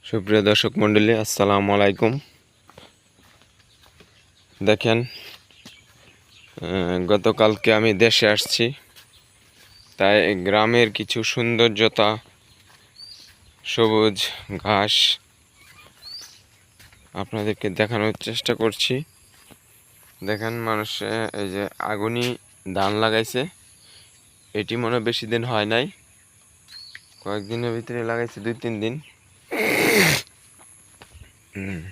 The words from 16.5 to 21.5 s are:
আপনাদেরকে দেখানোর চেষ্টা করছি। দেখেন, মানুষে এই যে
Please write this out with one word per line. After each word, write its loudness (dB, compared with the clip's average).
আপনাদেরকে -6
দেখানোর 0
চেষ্টা -4
করছি। -2
দেখেন, -4
মানুষে -4
এই -6
যে -6